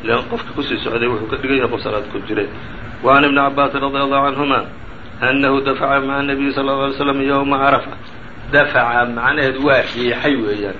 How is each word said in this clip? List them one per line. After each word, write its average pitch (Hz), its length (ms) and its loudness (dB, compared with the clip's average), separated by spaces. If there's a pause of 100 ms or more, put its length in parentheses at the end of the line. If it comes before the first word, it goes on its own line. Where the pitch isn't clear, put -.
Ilaan 117 260 0
qofka - 240 -8
ku 147 100 -6
sii 135 160 -4
socday 117 300 -2
wuxuu 110 180 -2
ka 127 80 -4
dhigan 135 220 0
yahay 120 140 2
qof 117 120 -4
salaad 104 280 -2
ku 107 120 -6
jire. 104 220 -2 (560)
وعن 139 240 6
ابن 139 140 4
عباس 139 360 2
رضي 139 260 -2
الله 139 180 2
عنهما 139 400 0 (640)
أنه 135 360 4
دفع 139 400 2
مع 135 200 -2
النبي 139 320 0
صلى 135 100 -2
الله 139 220 0
عليه 139 120 -2
وسلم 143 260 0
يوم 139 320 2
عرفة. 135 380 2 (600)
Dafaca 123 540 4
macnaheedu 131 560 0
waa 135 220 4
riixay 123 520 0
weeyaan. 104 440 -2